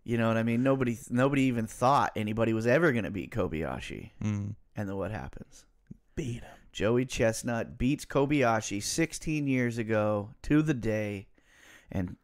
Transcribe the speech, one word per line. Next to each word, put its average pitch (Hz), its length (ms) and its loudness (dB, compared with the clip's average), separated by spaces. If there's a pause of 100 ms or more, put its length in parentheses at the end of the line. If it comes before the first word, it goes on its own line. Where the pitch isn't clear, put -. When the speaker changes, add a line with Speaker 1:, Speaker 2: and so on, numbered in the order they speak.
Speaker 1:
You 117 120 -2
know 113 100 2
what 113 100 2
I 113 60 2
mean? 117 200 2
Nobody, 135 340 0 (140)
nobody 135 320 4
even 117 240 0
thought 127 480 2
anybody 110 380 0
was 110 120 0
ever 147 260 6
gonna 107 200 -2
beat 80 200 -6
Kobayashi. 80 800 -4 (120)
Speaker 2:
Mm. 104 320 -4 (200)
Speaker 1:
And 104 140 -6
then 98 60 -6
what 98 160 -4
happens? - 540 -12 (500)
Speaker 2:
Beat 120 260 -6
him. - 160 -18 (140)
Speaker 1:
Joey 120 340 2
Chestnut 117 720 -2
beats 131 280 0
Kobayashi 120 760 2
sixteen 156 640 -2
years 127 320 0
ago 107 540 0 (120)
to 151 200 4
the 151 100 0
day. 107 540 -2 (640)
And, 92 320 -4